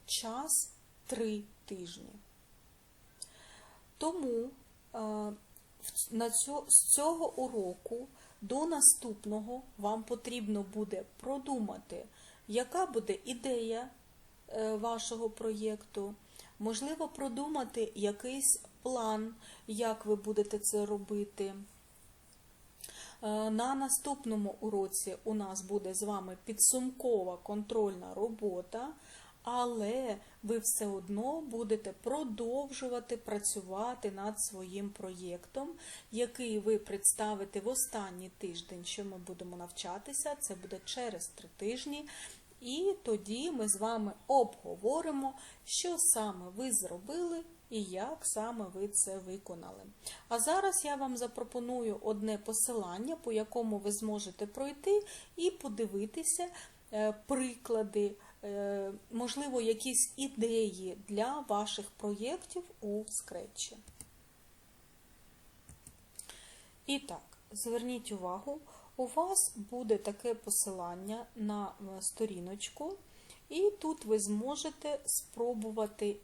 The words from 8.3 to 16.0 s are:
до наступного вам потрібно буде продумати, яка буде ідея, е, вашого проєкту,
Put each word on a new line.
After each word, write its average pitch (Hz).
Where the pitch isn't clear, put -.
до 262
наступного 233
вам 214
потрібно 220
буде 202
продумати, 262
яка 247
буде 214
ідея, 240
е, 220
вашого 226
проєкту, 214